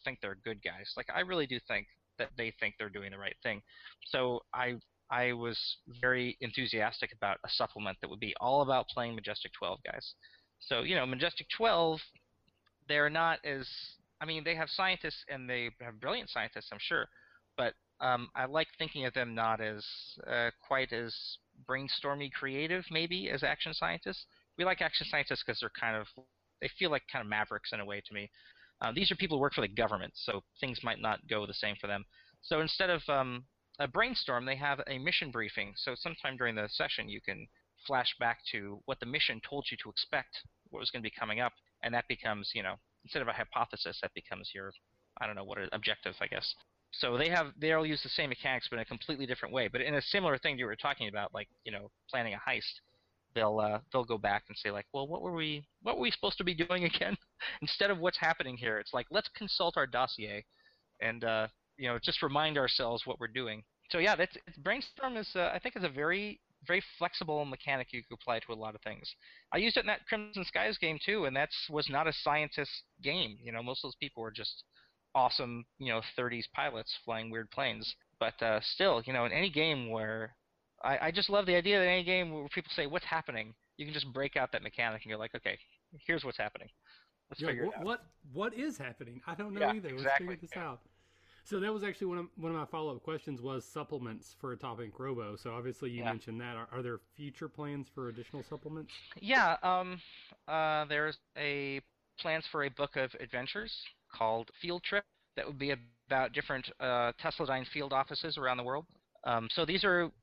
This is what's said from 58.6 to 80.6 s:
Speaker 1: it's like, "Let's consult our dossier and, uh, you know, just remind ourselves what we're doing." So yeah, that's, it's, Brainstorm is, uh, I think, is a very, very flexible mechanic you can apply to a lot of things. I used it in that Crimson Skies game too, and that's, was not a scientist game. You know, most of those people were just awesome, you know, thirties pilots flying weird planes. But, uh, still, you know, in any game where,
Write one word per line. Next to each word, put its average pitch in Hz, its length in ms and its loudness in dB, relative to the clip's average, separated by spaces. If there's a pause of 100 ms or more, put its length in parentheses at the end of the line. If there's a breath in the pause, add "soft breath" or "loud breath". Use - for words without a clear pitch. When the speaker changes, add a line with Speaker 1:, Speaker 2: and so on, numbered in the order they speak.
Speaker 1:
it's - 140 -6
like, 123 180 0
"Let's 196 240 2
consult 190 400 2
our 147 100 4
dossier 113 600 0 (560 soft breath)
and, 113 240 0
uh, 110 220 4 (300)
you 127 120 0
know, 120 120 0
just - 220 0
remind 151 340 4
ourselves 120 480 2
what 127 140 -4
we're 117 80 -4
doing." 110 340 -4 (280)
So - 80 0
yeah, 185 180 6
that's, 170 220 2 (100)
it's, 170 100 -16
Brainstorm 233 600 -2
is, 208 180 -4
uh, 175 180 4
I 180 60 -2
think, 254 160 -4
is 196 80 -2
a 170 60 2
very, 170 500 0 (260)
very 185 160 4 (160)
flexible 156 460 0
mechanic 131 480 -2
you 120 120 -6
can - 100 -14
apply 117 260 0
to 117 140 -6
a - 20 -2
lot 110 180 -6
of 107 80 -14
things. - 320 -8 (380 loud breath)
I - 60 2
used 214 180 4
it 254 60 6
in 190 60 -2
that - 200 0
Crimson 208 380 -2
Skies 208 320 0
game 160 280 2
too, 202 200 4
and 131 100 0
that's, - 340 0
was 151 200 0
not 143 180 4
a 151 60 4
scientist 147 580 0 (320)
game. 139 400 0
You 117 80 -8
know, 113 100 -4
most 123 220 -4
of - 60 -6
those - 80 -12
people 135 260 -6
were 110 80 -6
just 110 320 -8 (500 soft breath)
awesome, 120 520 4 (140)
you 127 120 -2
know, 113 100 2 (140)
thirties 120 380 0
pilots 135 400 -2 (120)
flying 113 240 -4
weird 113 220 -6
planes. 113 440 -2 (240)
But, 113 220 0
uh, 110 200 4
still, 160 440 4
you 127 80 -2
know, 120 120 4
in 117 60 2
any 180 180 4
game 147 400 2
where, 110 460 -2 (480)